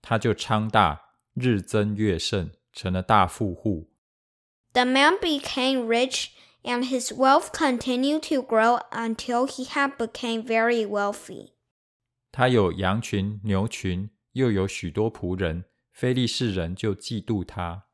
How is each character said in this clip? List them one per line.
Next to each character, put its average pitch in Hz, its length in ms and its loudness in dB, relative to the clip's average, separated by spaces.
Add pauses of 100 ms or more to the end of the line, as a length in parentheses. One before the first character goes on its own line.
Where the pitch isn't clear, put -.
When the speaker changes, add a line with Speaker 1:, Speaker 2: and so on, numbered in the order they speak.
Speaker 1:
他 113 160 -2
就 110 140 2
昌 107 360 0
大， 90 460 2 (200)
日 123 260 2
增 104 360 0
月 104 220 2
盛， 90 340 -2 (200)
成 92 200 -6
了 92 100 -2
大 101 240 4
富 95 280 -4
户。 82 360 -4 (840)
Speaker 2:
The 247 120 4
man 277 360 4
became 269 680 -2
rich, 240 460 -2 (300)
and 247 280 -4
his 247 240 -4
wealth 262 380 4
continued 262 760 0
to 269 140 0
grow 226 480 2
until 233 560 -2
he 262 220 -10
had 277 280 -2
became 226 480 -6
very 226 420 2
wealthy. 202 680 -4 (760)
Speaker 1:
他 127 180 2
有 104 240 4
羊 95 280 0
群、 104 440 -4
牛 101 220 2
群， 95 440 -4 (220)
又 127 180 2
有 98 180 2
许 90 220 -8
多 107 200 0
仆 92 280 -6
人， 87 260 -2 (280)
非 127 200 -2
利 123 140 2
士 113 260 -2
人 87 220 -2
就 101 200 -2
嫉 107 300 -8
妒 104 180 -2
他。 87 520 -8